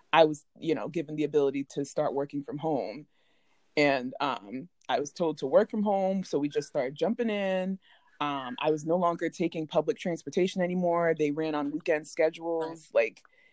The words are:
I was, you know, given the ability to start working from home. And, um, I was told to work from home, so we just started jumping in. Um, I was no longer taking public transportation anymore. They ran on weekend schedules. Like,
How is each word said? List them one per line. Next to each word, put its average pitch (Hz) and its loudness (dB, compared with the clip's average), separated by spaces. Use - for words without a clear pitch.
I 160 10
was, 151 -2
you 156 0
know, 113 -4
given 156 -6
the 151 -2
ability 139 2
to 143 -2
start - -2
working 139 -4
from 131 -8
home. 139 -4
And, 135 4
um, 131 -4
I 123 2
was 147 -6
told 160 -2
to 143 -4
work 180 6
from 214 0
home, 196 0
so 156 0
we 147 0
just 147 -2
started 139 -4
jumping 220 0
in. 190 -2
Um, 139 -4
I 156 2
was 147 -2
no 160 2
longer 170 0
taking 165 -4
public 156 0
transportation 180 -2
anymore. 170 2
They 151 2
ran 156 -2
on 147 -2
weekend 156 -2
schedules. 165 -2
Like, 113 2